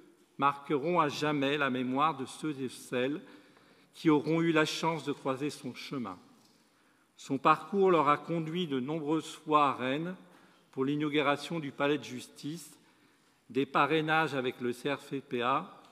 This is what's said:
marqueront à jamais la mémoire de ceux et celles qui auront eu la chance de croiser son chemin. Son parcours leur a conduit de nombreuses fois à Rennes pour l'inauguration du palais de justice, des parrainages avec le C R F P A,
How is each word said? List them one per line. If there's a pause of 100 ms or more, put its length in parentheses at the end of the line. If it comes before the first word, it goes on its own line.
(380)
marqueront
à
jamais
la
mémoire
de
ceux
et
celles (720)
qui
auront
eu
la
chance
de
croiser
son
chemin. (1040)
Son
parcours
leur
a
conduit
de
nombreuses
fois
à
Rennes (560)
pour
l'inauguration
du
palais
de
justice, (720)
des
parrainages
avec
le
C
R
F (140)
P
A, (100)